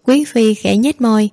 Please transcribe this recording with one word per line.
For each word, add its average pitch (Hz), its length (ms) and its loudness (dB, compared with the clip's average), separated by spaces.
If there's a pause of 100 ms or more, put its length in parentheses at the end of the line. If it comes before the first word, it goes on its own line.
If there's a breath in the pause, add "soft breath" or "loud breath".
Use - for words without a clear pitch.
Quý 285 200 2
Phi 220 300 0
khẽ 196 220 -4
nhếch 269 240 -2
môi, 214 320 0